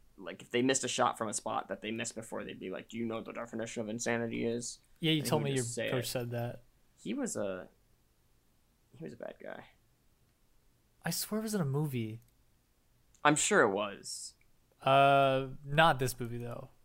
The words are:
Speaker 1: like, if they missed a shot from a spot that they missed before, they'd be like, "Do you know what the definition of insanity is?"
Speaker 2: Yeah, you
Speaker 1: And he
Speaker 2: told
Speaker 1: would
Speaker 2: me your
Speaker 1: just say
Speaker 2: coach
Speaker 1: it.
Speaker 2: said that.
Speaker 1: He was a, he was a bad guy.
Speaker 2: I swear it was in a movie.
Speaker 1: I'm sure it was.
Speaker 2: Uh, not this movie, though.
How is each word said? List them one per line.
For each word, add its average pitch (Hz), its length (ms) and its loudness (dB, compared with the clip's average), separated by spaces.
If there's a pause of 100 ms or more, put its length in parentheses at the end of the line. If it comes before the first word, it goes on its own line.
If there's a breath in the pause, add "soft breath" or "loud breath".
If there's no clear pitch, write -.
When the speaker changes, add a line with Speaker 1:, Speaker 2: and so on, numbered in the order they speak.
(180)
Speaker 1:
like, 92 240 -12
if - 100 -20
they 120 100 4
missed 131 220 2
a 123 40 -4
shot - 300 0
from 113 120 -4
a 104 40 -6
spot - 360 -4
that - 120 -6
they 107 100 -6
missed 113 240 -6
before, 104 280 -8
they'd - 160 -12
be 98 100 -8
like, 87 200 -10
"Do 113 80 -10
you 117 80 -2
know 113 100 -4
what 107 100 -8
the - 80 -12
definition 113 480 -6
of 107 80 -4
insanity 117 560 -2
is?" 120 340 -4 (200)
Speaker 2:
Yeah, 160 120 2
you 160 80 4
Speaker 1:
And 135 60 -2
he - 40 -2
Speaker 2:
told 151 140 2
Speaker 1:
would 139 60 0
Speaker 2:
me 135 60 0
your 127 80 0
Speaker 1:
just 117 120 -6
say 113 160 -2
Speaker 2:
coach 127 140 0
Speaker 1:
it. - 20 -4
Speaker 2:
said 120 240 -4
that. 120 320 -6 (380)
Speaker 1:
He 196 120 -6
was 262 220 -4
a, 95 320 -6 (1300)
he 165 60 -14
was 151 100 -10
a - 40 -18
bad - 240 -12
guy. - 220 -12 (1400)
Speaker 2:
I 170 60 0
swear - 280 -4
it 220 40 -4
was 214 100 -4
in 196 80 2
a 147 40 2
movie. 131 560 -2 (1000)
Speaker 1:
I'm 147 120 8
sure 180 260 6
it 117 100 8
was. 101 600 -4 (480)
Speaker 2:
Uh, 135 640 6 (180)
not 143 340 6
this 127 200 -2
movie, 120 180 -6
though. 120 320 -10 (160)